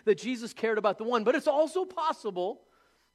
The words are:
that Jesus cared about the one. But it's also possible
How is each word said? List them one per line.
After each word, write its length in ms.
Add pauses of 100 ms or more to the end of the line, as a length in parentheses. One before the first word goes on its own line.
that 140
Jesus 340
cared 260
about 200
the 60
one. 200
But 100
it's 140
also 360
possible 760 (540)